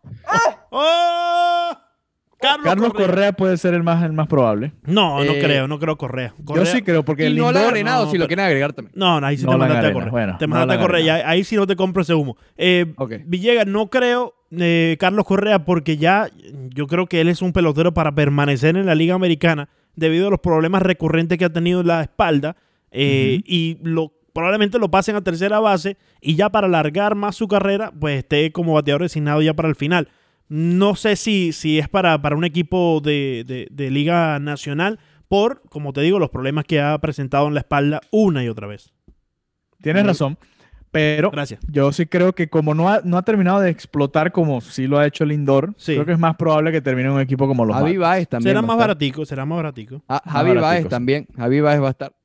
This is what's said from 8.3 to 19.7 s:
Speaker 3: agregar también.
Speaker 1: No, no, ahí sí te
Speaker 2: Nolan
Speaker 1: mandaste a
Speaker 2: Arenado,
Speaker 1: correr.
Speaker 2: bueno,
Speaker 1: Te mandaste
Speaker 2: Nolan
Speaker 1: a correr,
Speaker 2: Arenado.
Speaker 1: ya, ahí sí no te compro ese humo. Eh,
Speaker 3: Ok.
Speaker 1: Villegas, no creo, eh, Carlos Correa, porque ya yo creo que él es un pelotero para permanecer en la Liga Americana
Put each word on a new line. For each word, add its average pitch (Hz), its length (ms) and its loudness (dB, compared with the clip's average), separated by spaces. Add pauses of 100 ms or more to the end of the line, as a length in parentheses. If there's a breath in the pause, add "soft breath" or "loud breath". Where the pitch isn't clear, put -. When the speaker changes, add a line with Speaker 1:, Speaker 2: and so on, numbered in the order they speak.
Speaker 3:
agregar 143 260 0
también. 113 240 -16
Speaker 1:
No, 180 240 2
no, 139 80 -2
ahí 143 80 -2
sí 131 60 -4
te 135 40 -2
Speaker 2:
Nolan 131 140 4
Speaker 1:
mandaste 127 160 2
a - 20 2 (120)
Speaker 2:
Arenado, 104 100 -2
Speaker 1:
correr. 110 100 -6
Speaker 2:
bueno, 107 300 -2
Speaker 1:
Te 156 80 -2
mandaste 160 180 0
Speaker 2:
Nolan - 120 0
Speaker 1:
a - 40 -2
correr, 175 200 2
Speaker 2:
Arenado. 160 200 0
Speaker 1:
ya, 151 80 -4
ahí 180 140 0
sí 226 100 -6
no 202 140 0
te 190 80 -2
compro 185 260 0
ese 165 120 0
humo. 143 220 -2 (200 soft breath)
Eh, 175 400 2
Speaker 3:
Ok. 127 160 -8 (140)
Speaker 1:
Villegas, 208 420 0
no 202 220 -2
creo, 247 440 0 (160)
eh, 165 480 0
Carlos 196 260 0
Correa, 196 400 0
porque 165 340 0
ya 185 300 2 (460)
yo 139 140 -6
creo 170 180 -2
que 170 140 -2
él 165 80 4
es 175 140 0
un 185 100 0
pelotero 165 420 2
para 156 180 0
permanecer 143 640 2
en 190 100 0
la 165 100 2
Liga 165 180 2
Americana 165 540 0 (260)